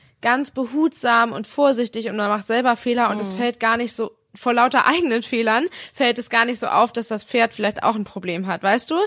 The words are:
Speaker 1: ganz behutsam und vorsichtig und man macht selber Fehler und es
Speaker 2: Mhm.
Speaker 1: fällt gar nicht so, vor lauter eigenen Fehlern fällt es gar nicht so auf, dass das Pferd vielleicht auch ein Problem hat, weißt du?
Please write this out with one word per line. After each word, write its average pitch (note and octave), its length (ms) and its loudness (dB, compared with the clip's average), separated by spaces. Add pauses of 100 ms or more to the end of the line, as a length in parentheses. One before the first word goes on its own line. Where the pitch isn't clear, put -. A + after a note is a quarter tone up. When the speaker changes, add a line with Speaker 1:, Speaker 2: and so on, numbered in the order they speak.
(200)
Speaker 1:
ganz B3+ 320 0
behutsam A#3+ 800 0
und A3+ 140 -8
vorsichtig A#3 640 0
und G#3 80 -6
man G#3 120 -2
macht G#3 180 -2
selber A#3+ 300 2
Fehler A#3+ 340 0
und G#3 100 -4
es G3 140 -4
Speaker 2:
Mhm. F#3+ 40 -8
Speaker 1:
fällt A#3+ 220 -4
gar A3+ 160 2
nicht A#3+ 160 -4
so, A3 200 -4 (220)
vor A#3+ 200 -2
lauter B3 320 4
eigenen C#4 360 2
Fehlern A3+ 440 0 (260)
fällt A#3+ 260 0
es A#3+ 120 -4
gar A#3 160 4
nicht A#3+ 120 -4
so - 100 -4
auf, A#3+ 240 2
dass A#3 160 -2
das G#3+ 160 -4
Pferd A3+ 280 0
vielleicht G#3 300 -4
auch A3 140 0
ein G#3+ 80 -4
Problem F#3 420 -8
hat, F#3 160 -6
weißt G#3 280 0
du? D#4 60 0 (100)